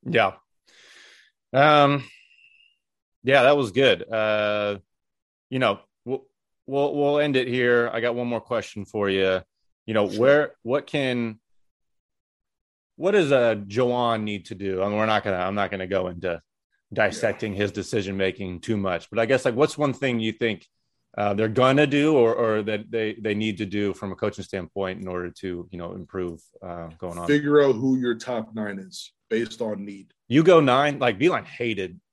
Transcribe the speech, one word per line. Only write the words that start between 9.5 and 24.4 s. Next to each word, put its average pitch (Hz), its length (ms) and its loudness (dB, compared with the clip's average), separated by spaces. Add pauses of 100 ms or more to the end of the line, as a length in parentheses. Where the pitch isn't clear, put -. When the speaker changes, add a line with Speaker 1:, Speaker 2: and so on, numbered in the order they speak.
Speaker 1:
You 110 80 -6
know, 104 160 2
Speaker 2:
Sure. 98 100 -6
Speaker 1:
where, 143 440 4
what 131 240 -2
can, 123 520 -4 (1600)
what 170 140 -2
does, 180 200 2
uh, 120 240 4
Juwan 117 680 0
need 104 240 -8
to 110 80 -12
do? 95 260 -4
I 101 60 0
mean, 104 100 -2
we're 107 80 2
not 107 180 0
gonna, 98 140 -2
I'm 92 180 -2
not 98 160 -2
gonna 95 160 -8
go 92 200 -2
into 87 340 -6 (520)
dissecting 104 600 -2
Speaker 2:
Yeah. 92 60 -8
Speaker 1:
his 104 120 0
decision-making 95 880 -4
too 113 160 -2
much, 92 320 -4
but 104 100 -4
I 117 60 2
guess, 127 200 0
like, 120 100 0
what's 151 220 0
one 147 160 0
thing 123 260 -2
you 110 140 -2
think, 110 320 -4 (520)
uh, 104 160 -2
they're 107 140 0
gonna 131 400 4
do 143 300 2
or, 117 180 4
or 110 280 0
that 107 280 -6
they, 110 220 -4
they 107 200 -4
need 107 260 -2
to 107 60 -2
do 101 280 -2
from 98 180 -8
a 92 40 -10
coaching 104 280 -4